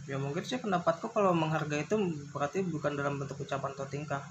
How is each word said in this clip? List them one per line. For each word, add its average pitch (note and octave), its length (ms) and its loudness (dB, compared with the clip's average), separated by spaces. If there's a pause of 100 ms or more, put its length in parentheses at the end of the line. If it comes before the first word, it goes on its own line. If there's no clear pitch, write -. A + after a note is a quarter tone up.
Ya C#3 120 -6
mungkin C#3+ 260 -2
sih B3 140 -2
pendapatku F#3 540 0
kalau G3 220 6
menghargai D#3 500 2
itu D3+ 120 0 (340)
berarti C#3+ 360 0
bukan D3 300 0
dalam C#3+ 240 0
bentuk C#3 200 -6
ucapan C#3 320 -2
atau C3+ 160 -6
tingkah. C#3+ 320 -4 (120)